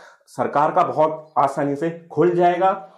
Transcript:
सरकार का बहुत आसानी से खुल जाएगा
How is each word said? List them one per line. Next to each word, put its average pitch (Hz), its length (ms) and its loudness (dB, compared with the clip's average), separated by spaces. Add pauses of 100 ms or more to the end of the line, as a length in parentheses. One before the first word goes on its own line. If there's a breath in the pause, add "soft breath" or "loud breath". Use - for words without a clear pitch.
(260 loud breath)
सरकार 143 440 -2
का 180 120 2
बहुत 151 560 -2
आसानी 139 380 0
से 170 360 -6
खुल 165 180 2
जाएगा 180 680 0